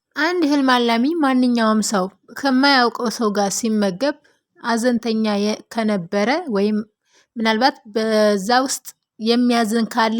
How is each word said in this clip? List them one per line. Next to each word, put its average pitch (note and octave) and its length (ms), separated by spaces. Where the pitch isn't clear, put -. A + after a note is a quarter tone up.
አንድ E4+ 300
ህልም C#4 240
አላሚ A#3+ 360
ማንኛውም B3 640
ሰው G3 220
ከማያውቀው B3+ 760
ሰው A3 200
ጋር G3+ 200
ሲመገብ G#3+ 640
አዘንተኛ A#3 640
የ-፣ G#3 220
ከነበረ G#3 600
ወይም G#3 280
ምናልባት A3+ 400
በዛ G#3+ 600
ውስጥ - 240
የሚያዝን A#3 680
ካለ A3+ 320